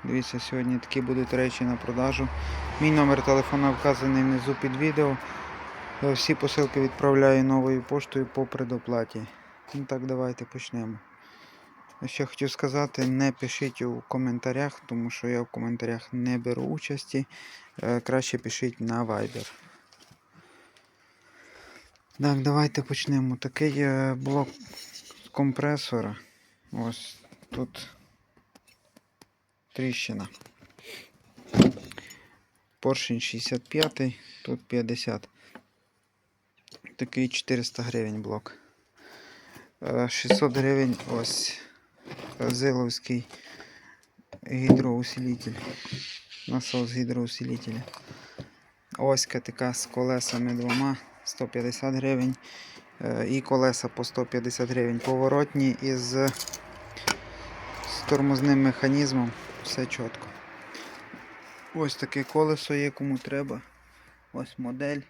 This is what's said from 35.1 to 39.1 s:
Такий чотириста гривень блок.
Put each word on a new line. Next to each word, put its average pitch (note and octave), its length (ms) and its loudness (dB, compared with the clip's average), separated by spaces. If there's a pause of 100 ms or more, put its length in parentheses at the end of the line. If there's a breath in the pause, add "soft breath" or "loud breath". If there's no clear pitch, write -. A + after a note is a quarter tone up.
Такий B2+ 340 -2
чотириста A#2+ 540 -4
гривень A2 380 -4
блок. G#2+ 360 -8 (1300 loud breath)